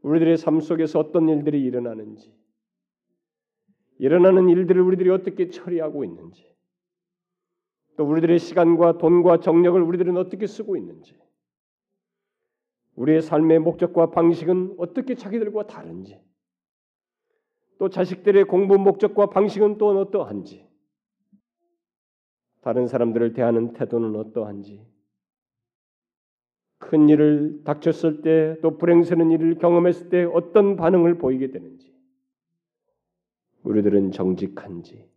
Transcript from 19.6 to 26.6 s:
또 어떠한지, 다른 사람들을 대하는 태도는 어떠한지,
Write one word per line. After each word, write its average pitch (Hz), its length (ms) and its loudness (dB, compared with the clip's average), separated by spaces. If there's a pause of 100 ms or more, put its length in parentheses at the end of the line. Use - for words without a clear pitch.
또 208 200 0
어떠한지, 131 680 -8 (1900)
다른 123 260 -4
사람들을 117 460 -2
대하는 117 400 -2
태도는 113 440 -6
어떠한지, 104 760 -12 (1900)